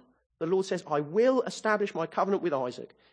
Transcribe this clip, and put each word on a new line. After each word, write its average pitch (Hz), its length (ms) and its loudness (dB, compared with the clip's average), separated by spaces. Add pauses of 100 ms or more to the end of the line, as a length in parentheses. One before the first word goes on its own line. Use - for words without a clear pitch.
(380)
The 165 80 -4
Lord 190 200 2
says, 180 200 -4
"I 151 140 0
will 226 420 2
establish 208 520 -2
my 165 120 -2
covenant 190 360 0
with 170 100 0
Isaac, 127 420 -4 (180)